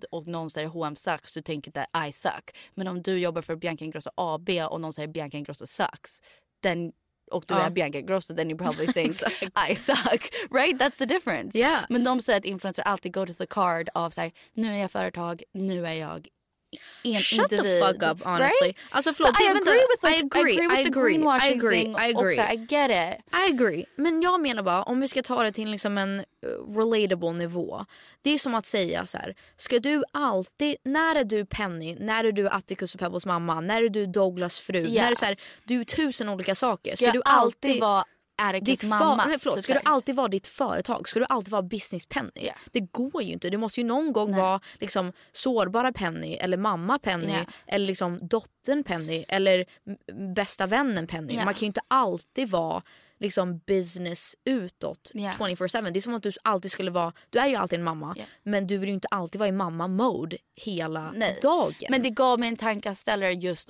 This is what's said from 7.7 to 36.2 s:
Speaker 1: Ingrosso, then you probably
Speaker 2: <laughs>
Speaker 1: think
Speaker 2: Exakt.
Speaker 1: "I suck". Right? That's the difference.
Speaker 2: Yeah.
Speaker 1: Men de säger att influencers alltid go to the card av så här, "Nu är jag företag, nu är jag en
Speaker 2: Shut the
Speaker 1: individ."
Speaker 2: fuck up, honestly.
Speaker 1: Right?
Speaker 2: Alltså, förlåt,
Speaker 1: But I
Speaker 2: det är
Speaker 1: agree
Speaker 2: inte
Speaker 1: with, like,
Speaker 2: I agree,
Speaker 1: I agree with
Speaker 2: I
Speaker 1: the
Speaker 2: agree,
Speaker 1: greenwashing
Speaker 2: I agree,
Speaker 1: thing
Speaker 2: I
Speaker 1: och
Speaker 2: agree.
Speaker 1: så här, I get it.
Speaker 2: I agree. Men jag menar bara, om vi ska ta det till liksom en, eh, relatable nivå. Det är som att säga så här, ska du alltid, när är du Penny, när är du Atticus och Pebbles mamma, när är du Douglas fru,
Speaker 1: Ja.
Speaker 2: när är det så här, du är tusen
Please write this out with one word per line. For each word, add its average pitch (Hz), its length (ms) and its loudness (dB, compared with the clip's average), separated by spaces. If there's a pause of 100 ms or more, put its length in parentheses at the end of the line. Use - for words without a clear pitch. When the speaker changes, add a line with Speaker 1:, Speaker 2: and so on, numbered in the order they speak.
Speaker 1:
Ingrosso, 175 360 -2
then 160 160 -2
you 160 60 -6
probably 156 300 -2
Speaker 2:
<laughs> 254 60 0
Speaker 1:
think 160 160 2
Speaker 2:
Exakt. 196 340 -2 (280)
Speaker 1:
"I 214 40 2
suck". - 580 0 (180)
Right? 269 300 4
That's 277 160 2
the 269 80 0
difference. 214 520 -2
Speaker 2:
Yeah. 269 320 2
Speaker 1:
Men 240 140 2
de 254 180 0
säger 208 180 2
att 202 60 -4
influencers 190 400 -6
alltid 185 280 -2
go 190 120 -2
to 180 80 -10
the 180 120 -6
card 170 480 0
av 170 160 -2
så 170 120 -8
här, 165 100 -4 (220)
"Nu 220 200 -2
är 202 40 -4
jag 190 140 -2
företag, 175 520 -6 (100)
nu 190 340 -4
är 160 60 -4
jag 160 340 -10 (760)
en 226 120 0
Speaker 2:
Shut 226 340 4
the 208 60 2
Speaker 1:
individ." 190 280 4
Speaker 2:
fuck 190 200 2
up, 160 220 0
honestly. 277 420 4
Speaker 1:
Right? 185 100 -4 (140)
Speaker 2:
Alltså, - 220 2
förlåt, 330 200 6
Speaker 1:
But 415 80 4
I - 20 8
Speaker 2:
det 392 60 6
är 381 60 4
Speaker 1:
agree 403 260 6
Speaker 2:
inte 523 100 8
Speaker 1:
with, 466 140 2
like, 320 320 4
Speaker 2:
I 349 40 6
agree, 294 120 4
Speaker 1:
I - 20 4
agree 339 120 4
with 262 140 4
Speaker 2:
I - 20 2
Speaker 1:
the 247 60 2 (100)
Speaker 2:
agree, 254 140 6
Speaker 1:
greenwashing 277 380 4
Speaker 2:
I 247 60 2
agree, 226 260 4
Speaker 1:
thing 220 80 -2
Speaker 2:
I 226 240 0
Speaker 1:
och 220 60 2
Speaker 2:
agree. 185 140 4
Speaker 1:
så 233 60 4
här, 208 120 2
I 226 160 -6
get 285 220 4
it. 180 420 -2
Speaker 2:
I 359 200 4
agree. 208 320 2 (100)
Men 320 260 2
jag 359 200 2
menar 240 220 -2
bara, 180 200 2
om 247 160 0
vi 269 80 2
ska 262 160 0
ta 240 200 0
det 214 80 2
till 214 200 -6
liksom 202 260 -2
en, 196 220 -2
eh, 190 60 -10 (520)
relatable 202 560 2
nivå. 170 520 -6 (360)
Det 277 80 2
är 302 80 4
som 247 180 0
att 214 100 0
säga 175 400 0
så - 120 -6
här, - 180 -10 (220)
ska - 220 2
du 285 320 2
alltid, 269 720 0
när 311 320 2
är 285 80 4
du 208 220 -2
Penny, 170 540 -6
när 220 240 0
är 226 80 4
du 196 180 0
Atticus 190 440 -4
och 190 60 -10
Pebbles 180 260 -2
mamma, 170 360 0
när 214 220 2
är 233 60 4
du 202 160 0
Douglas 180 540 0
fru, 185 220 -2
Speaker 1:
Ja. 226 200 2
Speaker 2:
när 240 60 6
är - 20 4
det 240 60 2
så 233 100 2
här, 202 120 -2 (260)
du 247 160 0
är 233 40 -2
tusen 254 460 0